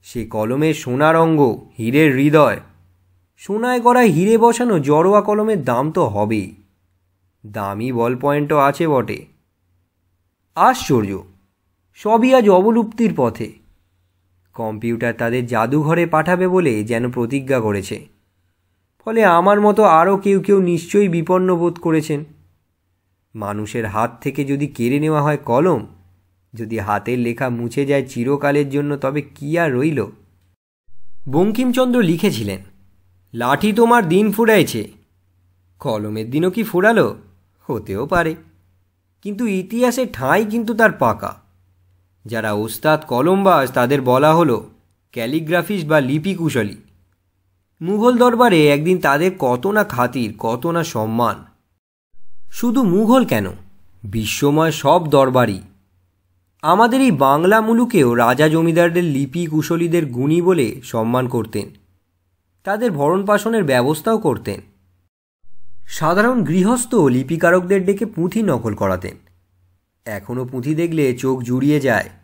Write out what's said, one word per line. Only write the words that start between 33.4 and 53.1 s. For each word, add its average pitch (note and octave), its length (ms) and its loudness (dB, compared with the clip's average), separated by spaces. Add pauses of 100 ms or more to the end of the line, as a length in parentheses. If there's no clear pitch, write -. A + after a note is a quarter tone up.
তোমার A#3 360 4
দিন G3 240 2
ফুরাইছে।" G#3 560 2 (880)
কলমের A2 520 -6
দিনও E3 200 0
কি A3 120 -4
ফুরালো? F#3 540 2 (500)
হতেও A2 400 -6
পারে, E3 280 -2 (880)
কিন্তু G3+ 240 -6
ইতিহাসে A#3 600 -2
ঠাঁই F3 380 -2
কিন্তু A3 300 -4
তার G#3+ 180 2
পাকা। - 480 -4 (840)
যারা A2 260 -4
ওস্তাদ A2+ 520 -2
কলমবাজ D#3 680 2
তাদের C3 300 0
বলা C3+ 320 4
হলো D#3 360 0 (400)
ক্যালিগ্রাফিস্ট D#3+ 760 -4
বা D3+ 140 2
লিপি D#3 340 -2
কুশলী। B2 420 -2 (1040)
মুঘল G#3+ 360 2
দরবারে A3+ 500 4
একদিন D#3 300 2
তাদের D#3+ 400 2
কত B2 280 -2
না G#3 180 0
খাতির, B2 540 -4
কত A#2+ 280 -6
না E3 180 -2
সম্মান। A2 600 -4 (1080)
শুধু A#3+ 300 -2
মুঘল A3 420 4